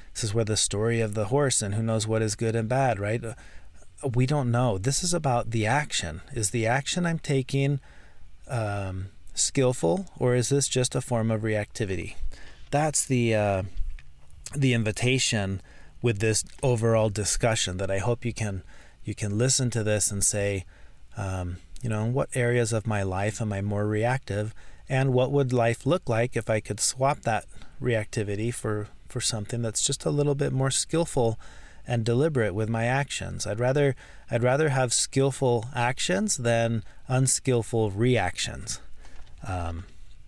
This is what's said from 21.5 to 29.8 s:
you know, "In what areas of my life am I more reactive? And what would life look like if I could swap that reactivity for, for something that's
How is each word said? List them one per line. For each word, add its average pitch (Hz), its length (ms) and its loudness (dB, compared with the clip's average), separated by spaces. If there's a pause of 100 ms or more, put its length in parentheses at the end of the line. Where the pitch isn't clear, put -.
you 120 80 -4
know, 107 160 0
"In 117 80 0
what 143 220 0
areas 120 380 2
of 110 140 -2
my 104 160 0
life 98 380 -2
am 107 120 -2
I 98 80 -2
more 104 260 0
reactive? 107 680 0 (340)
And 135 240 2
what 127 200 4
would 139 200 4
life 117 340 2
look 139 220 2
like 120 280 2
if 113 140 0
I 110 100 2
could 104 200 -6
swap 139 420 0
that 110 240 0 (340)
reactivity 110 720 0
for, 104 360 -4 (200)
for 123 120 -6
something 117 420 -2
that's 113 200 -2